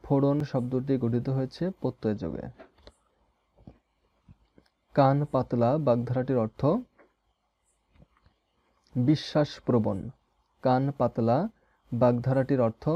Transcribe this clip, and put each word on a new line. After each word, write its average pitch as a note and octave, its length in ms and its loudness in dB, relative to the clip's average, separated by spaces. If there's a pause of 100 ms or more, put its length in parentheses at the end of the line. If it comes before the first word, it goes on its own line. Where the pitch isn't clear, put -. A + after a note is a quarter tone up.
ফোড়ন C#3 380 2
শব্দটি C3 560 -2
গঠিত A#2+ 320 -2
হয়েছে C3+ 400 -4
প্রত্যয় A#2 460 -4
যোগে। - 260 -8 (2500)
কান C#3 320 4
পাতলা B2 520 0
বাগধারাটির B2 600 0
অর্থ A2 280 -2 (2250)
বিশ্বাসপ্রবণ। B2 1120 0 (520)
কান C3 300 2
পাতলা B2+ 580 0 (440)
বাগধারাটির B2+ 680 2
অর্থ A#2 340 -2